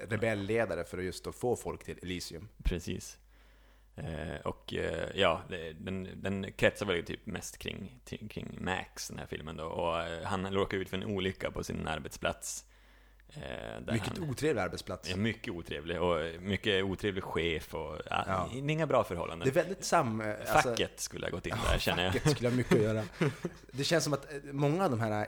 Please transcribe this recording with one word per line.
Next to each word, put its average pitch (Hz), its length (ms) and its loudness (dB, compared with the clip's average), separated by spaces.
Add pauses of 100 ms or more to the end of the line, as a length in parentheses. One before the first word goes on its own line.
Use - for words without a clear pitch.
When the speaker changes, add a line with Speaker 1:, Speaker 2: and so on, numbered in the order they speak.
Speaker 1:
rebellledare 104 760 2
för - 140 -8
att 92 60 -2
just 90 200 -4
då 85 80 -6
få 120 240 0
folk 82 280 -6
till 80 180 -8
Elysium. 87 480 -6 (140)
Speaker 2:
Precis. - 540 -2 (760)
Eh, 76 400 -6 (100)
och, - 280 -6
eh, 85 420 -2
ja, 87 340 6
det, 82 240 -6
den, 92 420 -6
den 98 360 -2
kretsar - 340 4
väl 85 200 2
typ - 200 -8
mest - 320 -8
kring, - 480 -8
kring, - 220 -10
kring - 340 -8
Max, - 460 -4
den - 120 -8
här 71 60 -6
filmen 78 320 -8
då. 78 80 -6
Och, 85 360 0
eh, 82 220 -4
han 95 300 -2
råkar 98 240 2
ut 92 120 -2
för 95 80 -4
en 98 80 -4
olycka 95 460 -2
på 85 120 -4
sin 82 240 -4
arbetsplats. - 760 -4 (680)
Eh, 58 480 -8
där - 120 -2
Speaker 1:
Mycket - 240 -2
Speaker 2:
han 165 120 -4
Speaker 1:
otrevlig 127 320 0
arbetsplats. 90 480 -4
Speaker 2:
Ja, 90 80 0
mycket 104 360 0
otrevlig. 82 480 -4
Och, 85 200 4
eh, 82 180 -4
mycket 95 440 4
otrevlig 95 400 0
chef 82 500 0
och, 78 360 -6
ja, - 180 2
Speaker 1:
Ja. 92 260 0
Speaker 2:
i-, 123 40 -6 (140)
inga 156 160 2
bra 127 160 6
förhållanden. 82 420 -2
Speaker 1:
Det 131 140 4
är - 40 4
väldigt 185 200 -4
sam-, 117 380 4
eh, 107 80 -2 (240)
alltså 143 160 8
Speaker 2:
Facket 110 300 0
skulle - 260 -6
ha 82 60 -2
gått 87 140 -4
in 85 80 0 (120)
Speaker 1:
Ja, 80 60 4
Speaker 2:
där, 87 80 4
känner 87 240 4
jag. 92 100 4
Speaker 1:
facket 151 180 4
skulle 120 180 2
ha 120 60 2
mycket 127 220 4
att 110 60 6
göra. 107 200 2 (160)
Speaker 2:
<laughs> - 520 -2
Speaker 1:
Det 135 120 -2
känns 151 200 4
som 151 100 2
att, 139 200 -4
eh, 143 60 -8 (120)
många 147 340 4
av 156 60 4
de 110 80 2
här 107 280 2